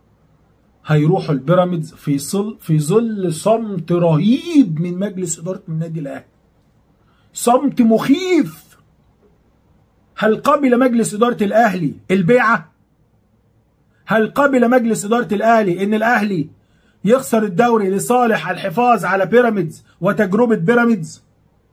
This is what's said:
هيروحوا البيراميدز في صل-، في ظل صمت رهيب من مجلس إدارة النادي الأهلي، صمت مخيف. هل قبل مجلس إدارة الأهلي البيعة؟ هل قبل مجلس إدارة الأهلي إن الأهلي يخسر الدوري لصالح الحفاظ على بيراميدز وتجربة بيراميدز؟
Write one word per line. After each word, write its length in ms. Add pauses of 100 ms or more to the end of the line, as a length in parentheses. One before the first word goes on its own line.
(840)
هيروحوا 500
البيراميدز 580
في 240
صل-، 420
في 200
ظل 540
صمت 580
رهيب 880
من 180
مجلس 400
إدارة 300
النادي 300
الأهلي، 260 (1080)
صمت 480
مخيف. 960 (1400)
هل 180
قبل 440
مجلس 340
إدارة 300
الأهلي 520 (160)
البيعة؟ 600 (1300)
هل 220
قبل 420
مجلس 360
إدارة 280
الأهلي 500
إن 100
الأهلي 560 (560)
يخسر 380
الدوري 460
لصالح 600
الحفاظ 560
على 200
بيراميدز 580 (180)
وتجربة 540
بيراميدز؟ 680 (500)